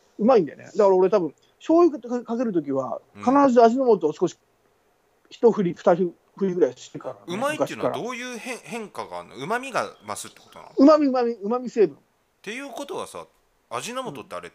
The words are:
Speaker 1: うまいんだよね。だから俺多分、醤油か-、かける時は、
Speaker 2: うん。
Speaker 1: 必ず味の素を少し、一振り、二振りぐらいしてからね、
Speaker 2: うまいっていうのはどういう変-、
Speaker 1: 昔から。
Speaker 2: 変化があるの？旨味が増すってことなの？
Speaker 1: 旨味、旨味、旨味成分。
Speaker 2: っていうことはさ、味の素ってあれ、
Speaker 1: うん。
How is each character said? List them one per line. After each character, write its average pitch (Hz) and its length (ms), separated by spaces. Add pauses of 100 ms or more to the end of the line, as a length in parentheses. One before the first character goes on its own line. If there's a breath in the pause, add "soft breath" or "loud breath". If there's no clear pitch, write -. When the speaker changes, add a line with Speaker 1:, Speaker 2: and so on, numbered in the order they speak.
(200)
Speaker 1:
う 202 60
ま 254 120
い 196 40
ん 151 60
だ - 60
よ - 40
ね。 - 80
だ - 60
か 170 60 (120)
ら 185 60
俺 185 140
多 208 100
分、 160 140 (240)
醤 330 260
油 277 160
か-、 247 240
か 233 140
け 254 60
る 226 100
時 143 180
は、 131 300 (140)
Speaker 2:
う 104 40
ん。 104 40
Speaker 1:
必 269 300
ず 240 100
味 226 140
の 269 80 (140)
素 160 80
を 151 60
少 175 140
し、 - 100 (920)
一 - 220
振 214 120
り、 175 100
二 180 220
振 175 180 (280)
り 190 120
ぐ 180 60
ら 147 80
い 123 80
し - 160
て 147 80
か 135 100
ら 123 40
ね、 - 140
Speaker 2:
う 175 100
ま 277 160
い 302 40
っ - 80
て - 60
い 143 40
う - 20
の 107 80
は 123 60
ど 175 180
う 254 80
い 247 180
う - 20
変-、 226 200
Speaker 1:
昔 - 40
か - 40
ら。 143 40
Speaker 2:
変 214 200
化 107 160
が 87 140
あ 87 40
る 87 60
の？ 90 80
旨 185 220
味 269 120
が 117 240 (100)
増 104 120
す - 100
っ - 40
て - 100
こ - 100
と - 80
な - 60
の？ - 120
Speaker 1:
旨 302 200
味、 302 100
旨 254 160
味、 233 80 (100)
旨 226 180
味 247 100
成 196 180
分。 143 80
Speaker 2:
っ - 40 (420)
て 202 100
い 247 80
う 277 100
こ 285 160
と 330 120
は 101 100
さ、 85 180 (460)
味 139 220
の 262 100
素 147 180
っ 95 40
て 90 100
あ 87 60
れ、 87 80
Speaker 1:
う - 20
ん。 - 40